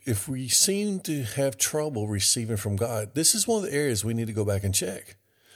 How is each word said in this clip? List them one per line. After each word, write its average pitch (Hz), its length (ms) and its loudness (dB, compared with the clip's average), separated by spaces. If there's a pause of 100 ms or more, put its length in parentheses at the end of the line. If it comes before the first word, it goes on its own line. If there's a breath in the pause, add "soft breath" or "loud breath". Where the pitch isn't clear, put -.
if 110 240 -2
we 131 200 -4
seem 196 540 2
to 147 220 -2
have 135 360 0
trouble 147 480 0
receiving 107 500 0
from 101 180 -2
God, 110 380 -2
this 160 220 4
is 202 120 0
one 220 160 0
of - 60 -4
the 139 60 -2
areas 127 280 0
we 113 120 0
need 113 120 -2
to 110 60 -6
go 104 120 0
back 98 180 0
and 95 100 0
check. - 440 -4 (380 soft breath)